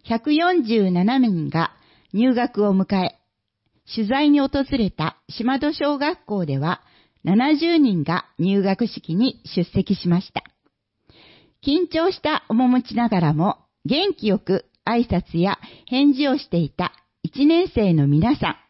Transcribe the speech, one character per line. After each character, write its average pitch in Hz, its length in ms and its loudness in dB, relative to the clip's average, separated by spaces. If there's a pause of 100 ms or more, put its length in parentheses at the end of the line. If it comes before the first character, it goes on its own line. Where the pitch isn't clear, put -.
百 226 300 -4
四 339 300 2
十 214 280 2
七 190 260 2
人 185 320 0
が 160 240 -2 (400)
入 240 220 2
学 233 320 0
を 202 60 2
迎 190 240 0
え、 185 220 -4 (760)
取 220 140 -4
材 277 220 2
に 294 100 6
訪 277 240 0 (140)
れ 202 140 0
た - 260 -6 (100)
島 254 320 -4
戸 294 140 -2
小 294 240 -2
学 294 260 -4
校 202 220 -4
で 139 140 -4
は 156 220 -4 (420)
七 247 340 2
十 330 200 0
人 208 260 2
が - 240 -4 (100)
入 196 240 0
学 196 260 0
式 - 280 -8
に 233 260 -2 (140)
出 175 160 -2
席 190 240 -2
し - 120 -6
ま 175 140 2
し - 100 -12
た。 - 120 -10 (1200)
緊 311 260 0
張 330 200 0
し - 100 -10
た 202 260 -4
面 247 220 2
持 - 140 2
ち - 120 -12
な 233 140 0
が 185 100 0
ら 156 140 2
も 160 240 -2 (280)
元 330 280 0
気 - 140 -8
よ 214 120 0
く - 260 -2 (220)
挨 233 200 0
拶 175 320 -4
や 185 180 0 (300)
返 277 260 2
事 277 140 -2
を 269 100 0
し - 100 -14
て 175 100 -2
い 156 120 -2
た - 240 -6 (300)
一 269 240 0
年 339 260 4
生 202 200 2
の 143 140 4
皆 160 280 2
さ 180 160 -4
ん。 - 40 -10 (140)